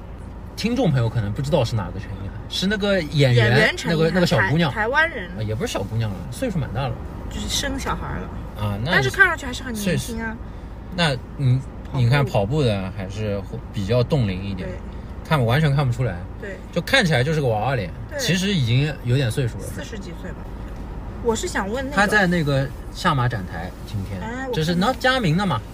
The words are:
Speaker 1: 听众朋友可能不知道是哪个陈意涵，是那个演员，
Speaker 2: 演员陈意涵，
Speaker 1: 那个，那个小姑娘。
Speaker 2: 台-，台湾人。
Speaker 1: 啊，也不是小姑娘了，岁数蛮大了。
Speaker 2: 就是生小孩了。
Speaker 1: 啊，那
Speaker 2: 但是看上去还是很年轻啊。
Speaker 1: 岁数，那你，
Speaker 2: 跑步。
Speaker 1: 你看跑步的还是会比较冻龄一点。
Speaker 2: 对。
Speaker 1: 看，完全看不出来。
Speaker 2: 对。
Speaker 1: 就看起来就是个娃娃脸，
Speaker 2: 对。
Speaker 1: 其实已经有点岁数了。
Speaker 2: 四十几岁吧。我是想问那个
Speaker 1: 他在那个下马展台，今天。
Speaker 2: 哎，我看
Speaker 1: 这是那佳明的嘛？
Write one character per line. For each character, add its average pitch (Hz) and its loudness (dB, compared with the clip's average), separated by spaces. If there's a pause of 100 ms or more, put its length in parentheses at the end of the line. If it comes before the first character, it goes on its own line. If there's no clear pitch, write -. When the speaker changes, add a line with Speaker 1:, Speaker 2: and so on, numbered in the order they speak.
(560)
Speaker 1:
听 233 0
众 233 4
朋 131 4
友 113 2
可 117 -2
能 101 0
不 104 -4
知 135 -4
道 143 4
是 113 0
哪 95 0
个 90 -8
陈 - -8
意 - -8
涵， - -10 (100)
是 - -2
那 208 2
个 196 2
演 143 4
员， 113 6
Speaker 2:
演 107 6
员 - 6
陈 - -2
意 170 4
涵， 156 4
Speaker 1:
那 - -
个， 160 4
那 180 4
个 175 6
小 127 4 (140)
姑 - 4
娘。 165 4
Speaker 2:
台-， 214 -2
台 - 0
湾 302 4
人。 220 -6
Speaker 1:
啊， 196 -6
也 107 -2
不 165 -2
是 247 -4
小 - -2
姑 - -4
娘 110 0
了， 95 -6 (120)
岁 262 -2
数 185 0
蛮 - -2
大 135 0
了。 120 -2 (380)
Speaker 2:
就 - -4
是 - -4
生 269 -2
小 - -2
孩 143 -6
了。 - -8
Speaker 1:
啊， 101 0
那 156 0
Speaker 2:
但 - 6
是 392 2
看 381 4
上 339 4
去 277 -6
还 247 -4
是 - -8
很 254 -6
年 202 0
轻 226 -4
啊。 226 -4
Speaker 1:
岁 220 -8
数， - - (580)
那 170 2 (280)
你， 127 4 (240)
Speaker 2:
跑 - -10
步。 135 0
Speaker 1:
你 120 4
看 139 4
跑 107 2
步 143 2
的 98 2
还 98 -6
是 101 -4
会 98 -8 (160)
比 101 -2
较 120 4
冻 127 2
龄 92 -4
一 98 -4
点。 92 -6
Speaker 2:
对。 87 -8 (520)
Speaker 1:
看， 151 2
完 117 4
全 147 4
看 147 4
不 123 2
出 131 -2
来。 95 -2 (220)
Speaker 2:
对。 196 -10 (140)
Speaker 1:
就 - -4
看 269 4
起 160 4
来 123 4
就 156 0
是 151 0
个 135 2
娃 107 2
娃 127 0
脸， 95 -2 (180)
Speaker 2:
对。 - -8
Speaker 1:
其 185 0
实 190 0
已 160 2
经 135 4 (100)
有 123 2
点 123 2
岁 127 0
数 - -8
了。 - -8
Speaker 2:
四 - -8
十 - -10
几 98 -10 (100)
岁 180 -10
吧。 156 -10 (840)
我 226 2
是 - -4
想 214 -2
问 247 -2
那 269 -6
个 285 -6
Speaker 1:
他 196 6
在 202 4
那 175 2
个 139 2 (260)
下 165 2
马 123 2
展 113 -4
台， 85 -8 (160)
今 107 -4 (100)
天。 95 -6
Speaker 2:
哎， 240 -6
我 - -6
看 269 -4
Speaker 1:
这 156 0
是 170 2
那 202 4
佳 254 4
明 165 4
的 202 2
嘛？ 151 0 (140)